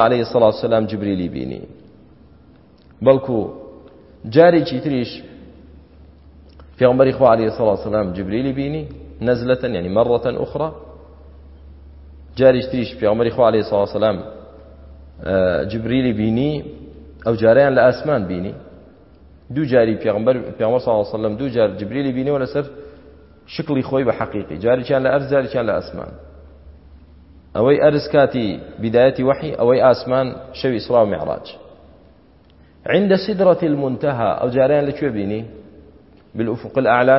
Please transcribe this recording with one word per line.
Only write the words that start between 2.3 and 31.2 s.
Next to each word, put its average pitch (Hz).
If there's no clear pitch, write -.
بەڵکو 127
جارێکی 143
تریش 131
پێغەمبەری 131
خوا 127
عەلەیهی 113
سەڵاتو 104
وەسەلام 104
جبریلی 110
بینی، 147
نەزلەتەن، 123
یعنی 87
مەڕەتەن 120
ئوخرا. 151
جاری 131
تریش 123
پێغەمبەری 113
خوا 127
عەلەیهی 110
سەڵاتو 101
وەسەلام، 104
ئە، -
جبریلی 117
بینی، 113
ئەو 117
جارەیان 117
لە 120
ئاسمان 127
بینی. 92
دوو 151
جاری 113
پێغەمبەر، 110
پێغەمبەر 117
سەڵاتو 107
وەسەلام 107
دوو 139
جار 117
جبریلی 127
بینیەوە 139
لەسەر 143
شکلی 135
خۆی 135
بە 110
حەقیقی. 101
جارێکیان 123
لە 131
ئەرز، 139
جارێکیان 127
لە 98
ئاسمان. -
ئەوەی 131
ئەرز 147
کاتی 131
بیدایەتی 120
وەحی، 139
ئەوەی 120
ئاسمان 127
شەوی 131
ئیسرا 120
و -
میعراج. 80